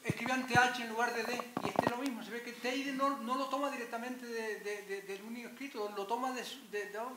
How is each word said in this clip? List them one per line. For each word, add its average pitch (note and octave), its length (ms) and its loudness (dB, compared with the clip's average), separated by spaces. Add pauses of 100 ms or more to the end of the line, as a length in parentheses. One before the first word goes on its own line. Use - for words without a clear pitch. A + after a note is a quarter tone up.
escribían B3+ 440 2
T A#3+ 100 6
H B3 240 8
en A#3 80 -4
lugar A#3 240 2
de A3+ 100 0
D, A#3+ 100 0 (300)
y - 40 0
este - 180 4
es A#3 60 6
lo A#3+ 60 0
mismo. B3 260 -2
Se G3+ 80 -8
ve A#3 100 -4
que A#3+ 120 -8
Teide C4+ 400 0
no, C4+ 240 4
no A3+ 180 -2
lo C4+ 120 0
toma C#4 220 0
directamente A#3+ 560 -4
de, A3 360 -2
de, G3+ 220 -4
de, G3 180 -4
del G3 220 -8
único A#3 260 -8
escrito, A#3+ 460 -4
lo G3 120 -2
toma B3+ 240 2
de A#3 120 -2
su, - 260 -10
de, G3+ 160 -2
de, G#3+ 140 -4 (180)